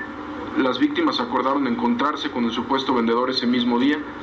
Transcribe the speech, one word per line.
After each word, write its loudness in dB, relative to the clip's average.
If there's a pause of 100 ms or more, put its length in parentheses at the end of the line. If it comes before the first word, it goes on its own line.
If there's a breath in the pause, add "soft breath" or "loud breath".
(580)
las 0
víctimas 2
acordaron 0
encontrarse 0
con -2
el 0
supuesto -2
vendedor 2
ese 0
mismo 2
día 2 (240)